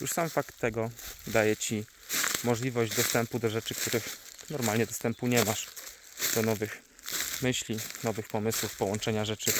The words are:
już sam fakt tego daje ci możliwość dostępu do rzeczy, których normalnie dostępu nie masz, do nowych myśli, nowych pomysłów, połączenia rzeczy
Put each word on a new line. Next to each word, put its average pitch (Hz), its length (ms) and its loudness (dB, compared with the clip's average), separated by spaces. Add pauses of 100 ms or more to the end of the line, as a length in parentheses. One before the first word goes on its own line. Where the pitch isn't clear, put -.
już 135 100 -2
sam 165 180 0
fakt - 280 -2
tego 113 340 0 (360)
daje 107 300 6
ci 104 280 -2 (580)
możliwość 120 520 2
dostępu 120 440 2
do 113 100 2
rzeczy, 110 260 -4
których - 420 -2 (320)
normalnie 117 360 2
dostępu 117 420 -2
nie 120 180 6
masz, 107 220 0 (680)
do 113 60 4
nowych 110 400 0 (600)
myśli, 120 380 0 (240)
nowych 110 240 -2
pomysłów, 110 480 -2
połączenia 107 500 0
rzeczy 107 340 -2